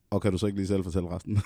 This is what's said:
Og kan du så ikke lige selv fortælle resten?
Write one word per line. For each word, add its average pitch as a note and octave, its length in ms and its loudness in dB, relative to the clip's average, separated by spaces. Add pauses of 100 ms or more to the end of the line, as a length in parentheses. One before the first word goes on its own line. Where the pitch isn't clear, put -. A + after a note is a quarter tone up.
(100)
Og G2 120 0
kan G2+ 100 4
du F2+ 60 2
så G#2 80 0
ikke G2+ 120 -2
lige F#2+ 80 0
selv F#2+ 180 0
fortælle F2 260 -2
resten? G2+ 360 -2